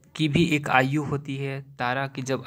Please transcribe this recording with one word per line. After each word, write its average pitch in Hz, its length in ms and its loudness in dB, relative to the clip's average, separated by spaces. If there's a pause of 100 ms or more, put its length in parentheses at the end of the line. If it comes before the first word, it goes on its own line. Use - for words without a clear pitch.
(160)
की 156 120 2
भी 151 180 4
एक 147 240 0
आयु 135 340 4
होती 139 340 -4
है। 139 380 -8
तारा 127 320 -2
की 139 140 -8
जब 127 240 -4